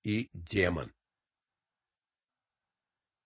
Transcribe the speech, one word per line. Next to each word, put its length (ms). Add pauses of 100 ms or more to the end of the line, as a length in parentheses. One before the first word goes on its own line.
и 300
демон. 600 (2250)